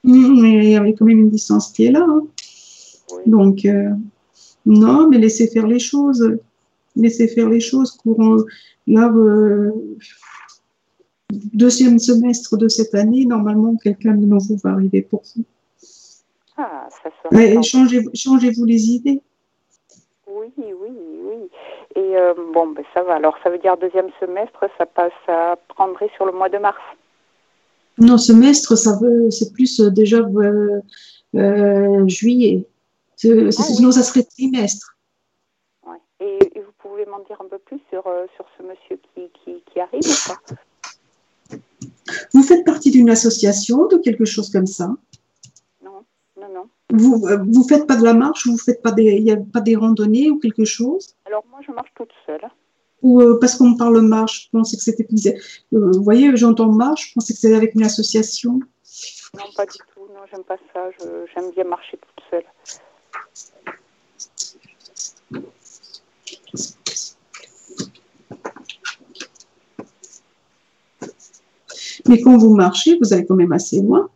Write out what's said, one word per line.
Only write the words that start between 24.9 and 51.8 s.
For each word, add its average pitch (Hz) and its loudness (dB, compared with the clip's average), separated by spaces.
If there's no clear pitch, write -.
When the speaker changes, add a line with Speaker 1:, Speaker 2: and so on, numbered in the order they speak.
Speaker 2:
ça 170 -4
prendrait 190 -6
sur 196 -6
le 190 -4
mois 185 -4
de 196 -6
mars. 208 -4
Speaker 1:
Non, 233 6
semestre, 233 4
ça 208 0
veut, 233 2
c'est - -8
plus, 254 -2
euh, 208 4
déjà, 208 2
euh, 208 -2
euh, 202 0
juillet. 208 0
C'est, 220 2
c'est, 214 -4
Speaker 2:
Ah, - -2
oui. 240 -2
Speaker 1:
sinon, 247 4
ça 247 2
serait 247 0
trimestre. - -8
Speaker 2:
Ouais. 170 -20
Et, 196 -8
et - -16
vous 202 -20
pouvez 202 -14
m'en 202 -20
dire 202 -20
un 190 -20
peu 190 -18
plus 277 -20
sur, 185 -12
euh, 180 -10
sur - -20
ce - -20
monsieur 185 -18
qui, 180 -20
qui, 175 -20
qui 180 -8
arrive 247 -8
ou - -4
pas ? - -20
Speaker 1:
Vous 269 6
faites 339 2
partie 311 -2
d'une 240 6
association, 226 0
de 370 2
quelque 226 -2
chose 214 -8
comme 190 -2
ça ? 180 -10
Speaker 2:
Non, 196 -20
non, 202 -20
non. 185 -16
Speaker 1:
Vous, 226 2
euh, 202 0
vous 240 2
faites 302 2
pas 269 0
de 220 0
la 233 4
marche, 262 0
vous 233 -2
faites 247 -4
pas 226 -2
des, 220 0
il 208 2
y 220 2
a 214 0
pas 208 -6
des 220 0
randonnées 220 0
ou 294 -4
quelque 226 -4
chose ? 254 -8
Speaker 2:
Alors 214 -10
moi, 262 -20
je 294 -18
marche - -16